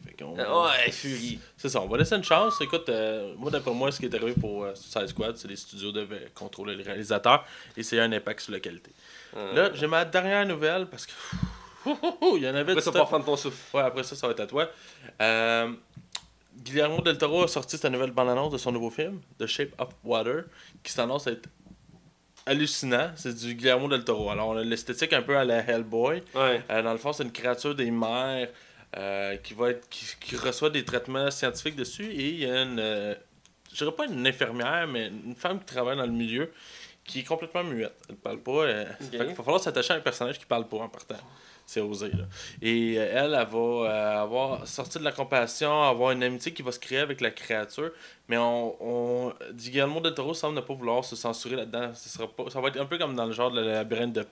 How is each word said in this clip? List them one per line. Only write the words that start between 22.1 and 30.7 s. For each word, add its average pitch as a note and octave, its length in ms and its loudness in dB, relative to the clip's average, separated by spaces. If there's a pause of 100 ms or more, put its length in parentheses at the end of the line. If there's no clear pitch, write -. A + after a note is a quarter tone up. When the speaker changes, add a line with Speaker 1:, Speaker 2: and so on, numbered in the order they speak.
Speaker 1:
hallucinant. C#3+ 720 2
C'est B2 180 -6
du A#2+ 200 -6
Guillermo B2+ 340 4
del C3 160 2
Toro. G#2+ 260 2
Alors, G#2 180 0
on A2 80 0
a A2+ 80 0
l'esthétique A#2+ 480 -2
un C3+ 100 6
peu C#3 140 2
à C3+ 80 4
la A#2 140 4
Hellboy. A#2 640 0 (120)
Speaker 2:
Ouais. B2+ 360 4
Speaker 1:
Euh, A2 120 2
dans A2+ 100 0
le A2+ 60 -2
fond, C#3 140 -2
c'est D3 120 -4
une A#2 80 -8
créature B2 420 0
des B2+ 160 0
mers, A#2+ 580 0 (480)
euh, G2 400 -4
qui G#2 180 -14
va A#2+ 160 2
être, A#2+ 180 -4
qui, - 180 -12 (140)
qui - 160 -8
reçoit B2+ 340 0